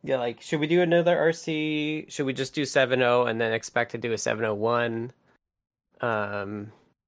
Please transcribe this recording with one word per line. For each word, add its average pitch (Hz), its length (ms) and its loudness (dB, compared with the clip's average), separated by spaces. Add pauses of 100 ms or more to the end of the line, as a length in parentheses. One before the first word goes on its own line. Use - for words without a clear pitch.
yeah, 135 140 -2
like, 120 240 -4
should - 180 -4
we 151 80 0
do 170 140 4
another 170 360 4
R 156 140 2
C? 156 760 -4
Should 147 160 -4
we 135 80 -2
just 131 200 -4
do 147 120 -2
seven 127 360 4
oh 123 220 4
and 113 160 -2
then 113 140 2
expect 113 380 -2
to 117 60 -10
do 117 140 -4
a 110 60 -2
seven 113 280 -2
oh 107 80 0
one? 117 580 -2 (920)
Um, 104 680 -4 (360)